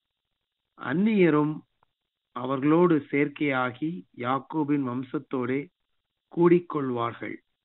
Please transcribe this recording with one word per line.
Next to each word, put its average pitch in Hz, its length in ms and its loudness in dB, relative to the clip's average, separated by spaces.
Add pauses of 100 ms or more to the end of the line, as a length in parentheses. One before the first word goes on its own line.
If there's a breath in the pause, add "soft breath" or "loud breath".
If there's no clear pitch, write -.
(800)
அந்நியரும் 156 800 2 (720)
அவர்களோடு 143 800 2
சேர்க்கையாகி, 143 920 -4 (140)
யாக்கோபின் 143 680 -2
வம்சத்தோடே 131 840 -6 (720)
கூடிக்கொள்வார்கள். 135 960 0 (300)